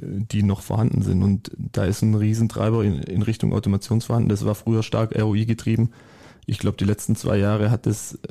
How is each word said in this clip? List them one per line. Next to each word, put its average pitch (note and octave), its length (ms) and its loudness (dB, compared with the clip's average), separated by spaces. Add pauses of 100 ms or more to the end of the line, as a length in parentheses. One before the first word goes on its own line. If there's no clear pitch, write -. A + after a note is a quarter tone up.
die G#2 400 -2
noch G2 180 2
vorhanden A2 400 0
sind. F#2+ 220 2
Und G2 340 0
da - 300 -4
ist G2 160 0
ein A2 120 4
Riesentreiber A2 720 2
in, F#2 140 2
in - 240 -2
Richtung G#2+ 320 0
Automation G#2 480 0
vorhanden. A#2 260 0
Das G2+ 160 0
war G#2 100 0
früher A2+ 280 0
stark A2 320 -2
R A2 120 0
O G#2+ 80 2
I G#2+ 120 2
getrieben. A2+ 440 0 (540)
Ich - 140 -4
glaub, G2+ 180 -2
die - 80 -2
letzten G#2 320 0
zwei G2+ 220 0
Jahre G#2 320 2
hat B2 160 0
es - 320 -4 (120)